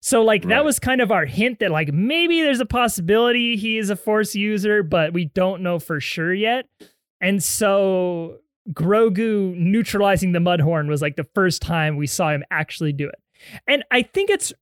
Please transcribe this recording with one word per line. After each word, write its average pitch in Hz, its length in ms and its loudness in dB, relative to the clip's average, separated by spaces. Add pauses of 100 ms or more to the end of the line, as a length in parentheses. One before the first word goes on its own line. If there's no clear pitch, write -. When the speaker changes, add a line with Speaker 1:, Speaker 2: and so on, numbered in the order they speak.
Speaker 1:
So, 240 200 2
like, 220 200 2
that 196 140 0
Speaker 2:
Right. 294 100 2
Speaker 1:
was 285 120 0
kind 254 220 0
of 220 100 2
our 185 140 2
hint 208 360 -2
that, 196 100 0
like, 151 240 -2
maybe 330 480 2
there's 277 180 2
a 247 60 -2
possibility 233 880 0
he 220 220 -2
is 214 100 -2
a 202 80 -2
Force 214 380 -2
user, 208 480 0
but 165 320 0
we 175 100 0
don't 185 380 -2
know 175 160 -2
for 160 200 -6
sure 165 360 -4
yet. 226 320 -2 (560)
And 190 200 0
so 185 1000 0 (300)
Grogu 202 880 2
neutralizing 196 760 2
the 170 80 2
Mudhorn 165 480 2
was, 147 120 0
like, 147 160 -4
the 160 80 -6 (100)
first 185 280 0
time 156 340 -2
we 147 100 -2
saw 160 240 -2
him 147 200 -2
actually 156 420 -4
do 143 160 -6
it. - 100 -14 (480)
And 277 240 0
I 247 120 2
think 392 260 -2
it's - 340 0